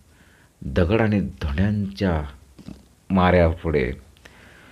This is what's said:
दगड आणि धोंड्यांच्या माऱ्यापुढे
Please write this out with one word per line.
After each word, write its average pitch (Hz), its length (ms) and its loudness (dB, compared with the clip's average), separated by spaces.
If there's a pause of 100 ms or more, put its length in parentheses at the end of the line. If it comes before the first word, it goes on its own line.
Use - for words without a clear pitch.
(600)
दगड 92 400 0
आणि 104 180 2 (220)
धोंड्यांच्या 95 800 -2 (880)
माऱ्यापुढे 82 840 2 (800)